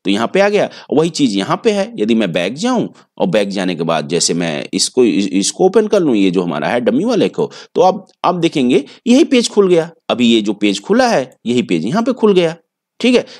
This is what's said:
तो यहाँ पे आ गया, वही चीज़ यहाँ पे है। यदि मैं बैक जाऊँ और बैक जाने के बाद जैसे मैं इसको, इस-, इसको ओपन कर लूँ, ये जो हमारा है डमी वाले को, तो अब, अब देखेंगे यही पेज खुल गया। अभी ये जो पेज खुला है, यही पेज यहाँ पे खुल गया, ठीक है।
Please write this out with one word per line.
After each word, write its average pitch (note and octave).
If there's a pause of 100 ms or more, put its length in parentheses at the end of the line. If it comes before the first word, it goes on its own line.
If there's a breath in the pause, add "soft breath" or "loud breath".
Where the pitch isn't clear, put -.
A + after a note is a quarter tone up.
तो F#3+
यहाँ A#2
पे F#3+
आ G3+
गया, F#3 (240 loud breath)
वही C4+
चीज़ A#2+
यहाँ F#2+
पे A2+
है। G2+
यदि A2
मैं G#2
बैक F2+
जाऊँ G3 (300 soft breath)
और -
बैक -
जाने F2+
के D#2+
बाद D#2+
जैसे E2+
मैं E2
इसको, B2
इस-, G2
इसको G2
ओपन G#3+
कर G#3
लूँ, C#3
ये F#2+
जो F2+
हमारा D2+
है A#2+
डमी B2+
वाले G3
को, D2+ (240 loud breath)
तो D3
अब, F#3 (180)
अब F3
देखेंगे D#3 (220 loud breath)
यही B3+
पेज A#3+
खुल G3+
गया। E3 (200)
अभी A#2
ये A2+
जो G#2
पेज G2+
खुला A#3+
है, C#3+ (100)
यही A#2+
पेज E2+
यहाँ F3
पे B3
खुल G#3+
गया, E3+ (440)
ठीक B3
है। - (140)